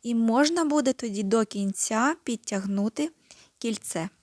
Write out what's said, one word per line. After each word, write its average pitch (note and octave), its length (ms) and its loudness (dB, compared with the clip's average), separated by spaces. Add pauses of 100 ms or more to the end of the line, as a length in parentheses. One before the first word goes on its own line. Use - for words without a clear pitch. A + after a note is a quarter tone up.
і A#3 120 -2
можна C#4 500 4
буде C#4+ 280 2
тоді A3 300 -4
до G#3+ 220 2
кінця A3 760 0
підтягнути G#3 880 -4 (460)
кільце. G3+ 520 -6 (140)